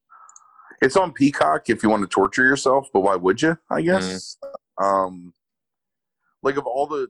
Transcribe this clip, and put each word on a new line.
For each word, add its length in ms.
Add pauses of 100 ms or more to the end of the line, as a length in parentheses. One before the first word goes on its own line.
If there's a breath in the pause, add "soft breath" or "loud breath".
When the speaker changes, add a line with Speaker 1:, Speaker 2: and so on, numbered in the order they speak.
(800 loud breath)
Speaker 1:
It's 160
on 160
Peacock 560
if 140
you 60
want 140
to 60
torture 360
yourself, 500
but 60
why 160
would 260
you, 160 (120)
I 120
Speaker 2:
Mm-hmm. 40
Speaker 1:
guess? 500 (440)
Um, 540 (1080)
like, 120
of 100
all 200
the, 240